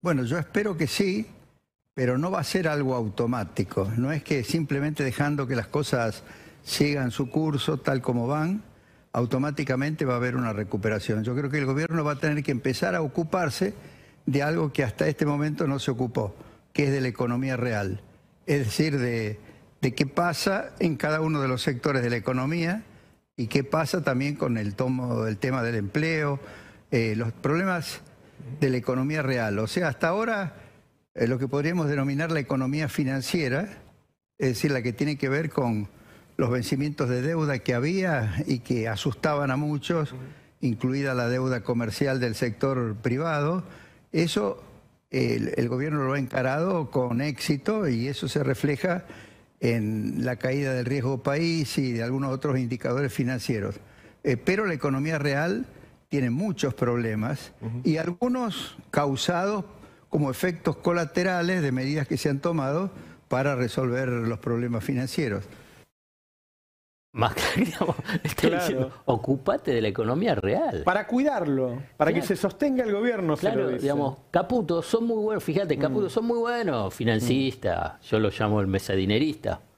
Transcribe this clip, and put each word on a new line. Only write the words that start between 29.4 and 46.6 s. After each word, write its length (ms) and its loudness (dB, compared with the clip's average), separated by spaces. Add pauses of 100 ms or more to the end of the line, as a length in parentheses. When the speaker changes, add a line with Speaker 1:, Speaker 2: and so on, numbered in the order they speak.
Speaker 1:
O 80 0
sea, 220 0
hasta 200 0
ahora, 460 0 (600)
eh, 120 2
lo 120 0
que 100 -2
podríamos 380 0
denominar 460 0
la 80 2
economía 480 0
financiera, 800 0 (680)
es 100 2
decir, 220 2
la 120 2
que 120 -2
tiene 240 0
que 100 0
ver 220 0
con 380 0 (500)
los 120 2
vencimientos 600 0
de 120 0
deuda 360 0
que 160 0
había 600 0 (120)
y 140 0
que 280 -2
asustaban 640 0
a 60 0
muchos, 580 -2 (460)
incluida 540 0
la 140 0
deuda 340 0
comercial 580 0
del 140 0
sector 640 0
privado, 640 0 (500)
eso, 480 0 (500)
el, 460 0
el 120 2
gobierno 360 -2
lo 100 0
ha 40 0
encarado 720 0